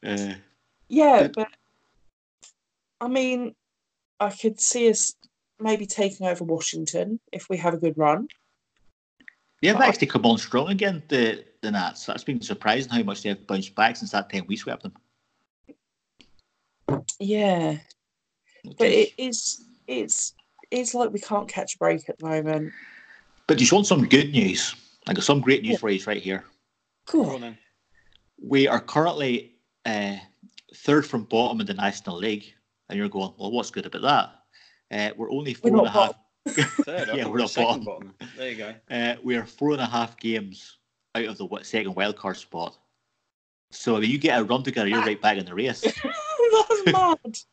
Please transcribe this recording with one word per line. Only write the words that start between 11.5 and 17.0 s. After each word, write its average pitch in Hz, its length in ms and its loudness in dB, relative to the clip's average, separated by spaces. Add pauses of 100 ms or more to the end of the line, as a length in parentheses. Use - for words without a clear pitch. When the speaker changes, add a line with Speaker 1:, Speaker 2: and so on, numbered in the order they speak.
Speaker 1:
the 107 80 -4
Nats. 98 380 -4
That's - 160 -6
been 127 180 -4
surprising 117 500 -2
how 120 120 2
much 98 180 -6
they've 101 260 -6
bounced 98 280 -4
back 117 220 4
since 101 140 -10
that 101 200 -2
time 190 160 -6
we 98 100 -4
swept - 260 -10
them. 95 100 -12 (2250)